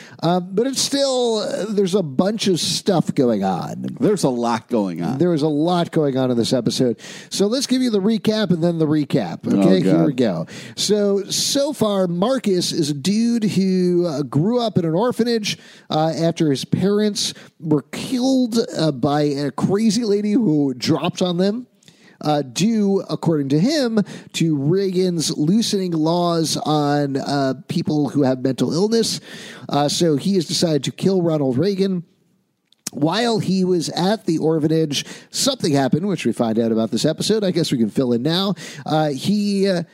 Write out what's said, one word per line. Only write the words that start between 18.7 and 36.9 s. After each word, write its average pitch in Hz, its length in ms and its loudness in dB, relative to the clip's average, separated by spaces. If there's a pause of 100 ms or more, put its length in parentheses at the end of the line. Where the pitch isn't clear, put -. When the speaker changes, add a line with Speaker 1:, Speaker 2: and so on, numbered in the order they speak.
Speaker 1:
uh, 160 140 2
by 143 300 0
a 143 300 0
crazy 214 520 0
lady 208 300 0
who 151 400 2
dropped 156 480 -2
on 180 160 0
them, 208 300 0 (520)
uh, 151 220 0
due, 196 680 0
according 156 380 0
to 139 100 2
him, 240 420 2 (340)
to 156 240 2
Reagan's 180 800 0
loosening 190 540 0
laws 165 640 0
on, 147 580 0
uh, 135 380 -2 (160)
people 151 400 0
who 143 140 0
have 127 200 0
mental 127 300 0
illness. 214 480 0 (480)
Uh, 147 180 2
so 160 300 2
he 196 180 0
has 170 120 0
decided 156 360 0
to 135 80 -4
kill 185 300 0
Ronald 147 360 0
Reagan. 190 460 0 (880)
While 202 460 0
he 185 240 0
was 175 260 0
at 170 360 0
the 160 140 0
orphanage, 160 680 0 (240)
something 254 420 -2
happened, 143 360 2
which 185 180 -2
we 117 80 2
find 113 260 0
out 113 140 2
about 113 180 0